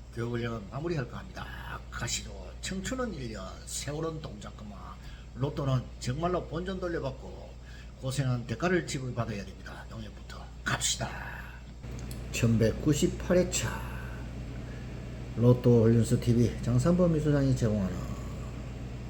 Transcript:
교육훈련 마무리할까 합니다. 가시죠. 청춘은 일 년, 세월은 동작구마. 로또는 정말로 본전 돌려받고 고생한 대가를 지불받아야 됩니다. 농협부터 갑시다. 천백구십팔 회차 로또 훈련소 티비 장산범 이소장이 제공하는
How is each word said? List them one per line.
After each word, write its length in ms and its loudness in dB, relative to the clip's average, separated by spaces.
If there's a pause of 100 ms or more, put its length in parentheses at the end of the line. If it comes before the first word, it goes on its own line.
(140)
교육훈련 560 -2
마무리할까 480 -4
합니다. 600 -10 (100)
가시죠. 640 -6 (100)
청춘은 540 -4
일 180 -6
년, 100 -8 (220)
세월은 560 -4
동작구마. 760 -10 (400)
로또는 460 0 (180)
정말로 460 0
본전 340 -6
돌려받고 680 -4 (520)
고생한 440 0
대가를 400 2
지불받아야 580 -2
됩니다. 460 -12
농협부터 560 -10 (180)
갑시다. 460 0 (1200)
천백구십팔 1040 4
회차 520 0 (1500)
로또 480 10
훈련소 340 8
티비 320 6 (100)
장산범 540 6
이소장이 400 4
제공하는 400 2 (1160)